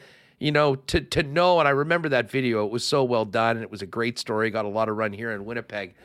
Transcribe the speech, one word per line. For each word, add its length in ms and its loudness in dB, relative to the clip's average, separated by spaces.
you 140 0
know, 220 4
to, 260 -2
to 220 -2
know, 360 4
and 80 6
I 40 4
remember 380 2
that 220 0
video, 340 0
it 60 -4
was 140 -4
so 180 2
well 220 2
done, 320 0
and 60 -8
it 60 -10
was 120 -12
a 60 -10
great 300 -4
story, 340 -2
got 120 -2
a 60 -4
lot 180 0
of 80 -2
run 160 -2
here 200 -8
in 120 -8
Winnipeg. 600 -10